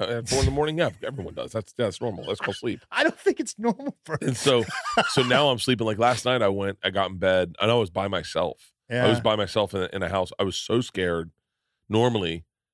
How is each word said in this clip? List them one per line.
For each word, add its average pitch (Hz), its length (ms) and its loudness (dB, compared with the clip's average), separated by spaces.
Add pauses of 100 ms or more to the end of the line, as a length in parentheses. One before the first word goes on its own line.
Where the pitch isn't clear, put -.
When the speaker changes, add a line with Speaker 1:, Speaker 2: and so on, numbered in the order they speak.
Speaker 1:
at 117 280 -4
four 131 100 2
in 135 80 4
the - 40 4
morning. 151 280 0
Yeah, 151 120 2 (120)
everyone 123 320 -8
does. - 180 -8
That's, - 220 -8
that's 107 260 -2
normal. 110 240 -6
That's 104 160 -4
called - 160 -4
sleep. 107 300 -6
Speaker 2:
<laughs> - 40 -20
I 240 120 0
don't - 160 0
think - 200 0
it's - 200 -8
normal 233 460 -4
for 156 180 -6
Speaker 1:
And 135 140 -2
so, 123 280 4 (460)
so 135 120 2
now 131 280 4
I'm 123 80 0
sleeping. 113 280 0
Like, 107 120 -2
last 120 260 2
night 123 160 2
I 104 80 4
went, 98 340 -2
I 98 80 2
got 95 200 0
in 92 80 -10
bed, 92 420 2
and 104 100 4
I 117 40 4
was 110 160 2
by 95 180 -2
myself. 85 640 -4 (180)
I 123 180 2
was 117 100 4
Speaker 2:
Yeah. 113 40 -6
Speaker 1:
by 110 140 2
myself 101 380 0
in 95 80 0
a, 90 100 -2
in 95 100 -4
a 85 60 -2
house. 92 300 -2
I 101 60 2
was 95 120 -2
so - 240 0
scared. 85 520 -2 (560)
Normally, 104 560 0 (300)